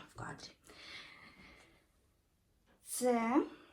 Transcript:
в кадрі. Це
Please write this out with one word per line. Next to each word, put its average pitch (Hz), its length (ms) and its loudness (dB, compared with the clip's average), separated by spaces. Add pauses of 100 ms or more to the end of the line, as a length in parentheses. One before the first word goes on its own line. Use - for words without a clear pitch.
(140)
в - 60 -14
кадрі. - 300 -10 (2250)
Це 247 580 4 (300)